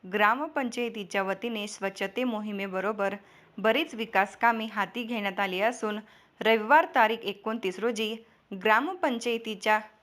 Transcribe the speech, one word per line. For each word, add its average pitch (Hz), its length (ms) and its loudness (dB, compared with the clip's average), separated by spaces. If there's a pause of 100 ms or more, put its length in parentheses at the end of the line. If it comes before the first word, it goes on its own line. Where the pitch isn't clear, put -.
(140)
ग्रामपंचायतीच्या 226 1080 0
वतीने 208 440 -4
स्वच्छते 196 560 -4
मोहिमेबरोबर 202 920 -2 (420)
बरीच 240 380 2
विकास 202 420 0
कामे 226 280 2
हाती 214 380 -4
घेण्यात 208 360 -4
आली 190 220 -2
असून, 220 380 -2 (420)
रविवार 226 440 6 (100)
तारीख 220 220 4
एकोणतीस 202 640 -6
रोजी 220 360 -2 (480)
ग्रामपंचायतीच्या 226 1160 2 (240)